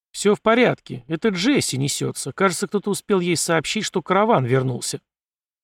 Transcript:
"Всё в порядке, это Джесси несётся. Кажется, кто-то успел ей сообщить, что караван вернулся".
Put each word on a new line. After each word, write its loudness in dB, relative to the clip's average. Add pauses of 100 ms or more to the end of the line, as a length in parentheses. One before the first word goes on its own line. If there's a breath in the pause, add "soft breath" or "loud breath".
(120)
"Всё 2
в -8
порядке, 0
это 0
Джесси 0
несётся. -4
Кажется, 0
кто-то -2
успел 0
ей 0
сообщить, -2
что -4
караван 2
вернулся". -2 (640)